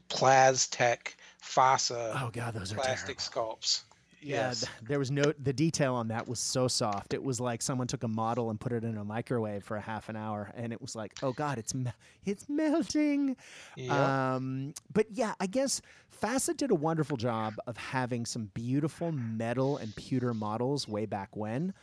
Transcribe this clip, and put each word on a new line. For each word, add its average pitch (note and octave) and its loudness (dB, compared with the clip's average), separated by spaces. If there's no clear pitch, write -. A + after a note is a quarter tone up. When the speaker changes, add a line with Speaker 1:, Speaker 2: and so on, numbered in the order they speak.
Speaker 1:
Plastech C3 6
fasa B2+ 4
Speaker 2:
Oh, A#2 -4
God, A#2 -6
those G2 -6
are G#2+ -4
Speaker 1:
plastic C3 -2
Speaker 2:
terrible. A2+ -4
Speaker 1:
sculpts. - 0
Speaker 2:
Yeah, C#3 -2
Speaker 1:
Yes. A#2+ -4
Speaker 2:
th-, A#2+ -4
there C#3+ 2
was B2+ 0
no, C#3+ 2
the C3+ 0
detail C#3 2
on A2+ -2
that A2+ -4
was A#2+ -4
so B2+ 2
soft. G#2 0
It C3 -2
was B2+ -2
like A#2+ -2
someone B2+ 0
took B2+ -4
a A#2 -2
model A2+ 0
and G#2+ -4
put A#2+ -4
it A#2 -2
in A2+ -4
a G#2 -6
microwave G#2+ -2
for G#2+ -4
a G#2 -2
half G#2+ -6
an A2 -6
hour, G#2+ -6
and A#2 -6
it A2 -8
was A#2+ -10
like, G#2+ -8
"Oh, C3 0
God, C#3+ -2
it's - -6
me-, B2+ -2
it's G3 -6
melting." D4 2
Speaker 1:
Yep. B2+ -4
Speaker 2:
Um, C3+ 2
but, G#3 2
yeah, G#3+ -2
I F#3+ 0
guess C4 0
fasa C4 0
did C#4 -2
a G3 6
wonderful D#3 0
job A2 0
of A#2 -8
having B2 -2
some A2 -6
beautiful C#3+ 0
metal A#2+ 0
and A2 -8
pewter B2 0
models A#2 -2
way G#2+ -2
back G2 -6
when. A#2+ -2